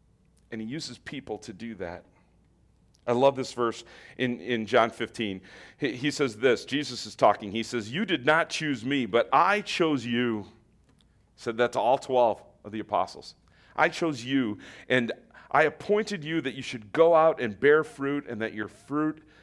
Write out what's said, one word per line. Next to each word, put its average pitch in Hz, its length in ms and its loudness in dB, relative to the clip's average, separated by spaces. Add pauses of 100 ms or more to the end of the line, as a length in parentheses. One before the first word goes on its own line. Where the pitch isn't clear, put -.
(520)
and 110 100 -10
he 110 60 -8
uses 127 320 -10
people 127 400 -10
to - 140 -14
do 110 220 -12
that. 87 300 -10 (1000)
I 123 60 -2
love 127 240 4
this 127 160 -6
verse 117 320 -4 (340)
in, 123 220 -4
in 110 260 -4
John 113 240 4
fifteen. 104 520 -8 (360)
He, 131 160 -4
he 131 180 -2
says 127 260 -2
this, 117 260 2
Jesus 135 420 -6
is 107 100 -14
talking. 104 360 2
He 110 120 -4
says, 110 280 -6
"You 185 140 -4
did 139 200 -4
not 156 240 4
choose 139 360 -4
me, 135 200 0
but 113 280 2
I 185 280 4
chose 151 440 0
you." 117 400 -2 (880)
Said 113 220 -6
that 120 160 2
to 127 60 -2
all 120 180 2
twelve 123 440 2 (220)
of 107 80 -14
the 110 80 -8
apostles. - 560 -4 (400)
"I 165 140 2
chose 156 340 -4
you, 123 360 -2 (280)
and 123 240 2 (400)
I 147 120 6
appointed 202 600 -2
you 160 180 -4
that 131 120 -6
you 135 80 -10
should 107 320 -12
go 165 200 8
out 160 280 6
and 104 180 -2
bear 147 240 6
fruit, 139 440 -6
and 110 140 -8
that 110 120 -4
your 104 160 -6
fruit 151 520 -4 (220)